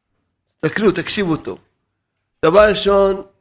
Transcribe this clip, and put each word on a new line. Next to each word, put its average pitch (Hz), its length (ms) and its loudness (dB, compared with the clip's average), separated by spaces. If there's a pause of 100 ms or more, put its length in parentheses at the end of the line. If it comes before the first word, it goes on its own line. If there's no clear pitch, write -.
(480)
תסתכלו, 196 440 -2
תקשיבו 165 460 -4
טוב. - 220 -12 (840)
דבר 202 240 4
ראשון, 196 520 0 (200)